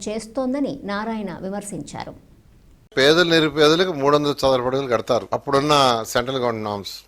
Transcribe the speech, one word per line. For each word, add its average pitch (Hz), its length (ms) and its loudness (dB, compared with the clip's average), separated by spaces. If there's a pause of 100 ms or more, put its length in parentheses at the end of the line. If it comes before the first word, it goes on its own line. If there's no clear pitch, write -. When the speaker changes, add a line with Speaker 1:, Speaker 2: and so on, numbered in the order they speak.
Speaker 1:
చేస్తోందని 254 760 -6
నారాయణ 202 560 -6
విమర్శించారు. 190 960 -12 (600)
Speaker 2:
పేదలు, 160 340 4
నిరుపేదలకు 156 640 4
మూడు 143 240 2
వందల 147 140 0
చదరపు 135 360 2
అడుగులు 135 200 -2
కడతారు, 110 460 0
అప్పుడున్న 139 760 2
సెంట్రల్ 127 280 -2
గవర్నమెంట్ 117 280 -2
నార్మ్స్. 104 260 -6 (180)